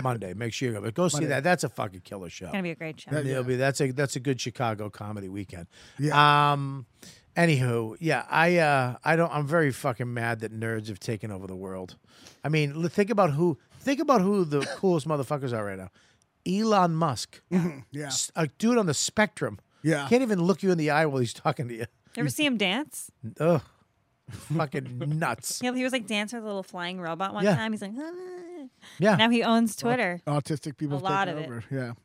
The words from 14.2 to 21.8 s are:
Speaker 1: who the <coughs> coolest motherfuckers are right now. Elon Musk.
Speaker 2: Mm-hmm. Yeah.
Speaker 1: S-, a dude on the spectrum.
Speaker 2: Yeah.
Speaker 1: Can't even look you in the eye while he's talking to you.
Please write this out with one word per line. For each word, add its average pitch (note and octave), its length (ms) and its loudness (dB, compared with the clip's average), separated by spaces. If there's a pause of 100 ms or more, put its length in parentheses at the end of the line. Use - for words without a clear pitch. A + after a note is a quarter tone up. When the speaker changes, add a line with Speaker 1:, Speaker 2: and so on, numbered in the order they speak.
Speaker 1:
who G3 240 4
the C#3+ 160 0
<coughs> - 160 -4
coolest E3+ 320 2
motherfuckers C#3 480 -2
are G#2+ 80 -2
right G2 140 -6
now. F#2 100 -12 (560)
Elon G3 500 4
Musk. D#3 460 -2 (120)
Speaker 2:
Mm-hmm. E3+ 260 2 (140)
Yeah. D3 160 -8
Speaker 1:
S-, - 280 -4
a E3 120 2
dude A#3 280 2
on G#3+ 100 4
the D3 80 2
spectrum. - 640 0 (240)
Speaker 2:
Yeah. C#3+ 260 2
Speaker 1:
Can't B3 140 6
even G#3+ 200 2
look F3 200 2
you F#3+ 100 4
in F3 60 4
the D3+ 120 2
eye D#3 160 6
while C3+ 140 0
he's A#2 120 0
talking D3 360 -2
to A#2+ 60 -8
you. A2+ 120 -6 (300)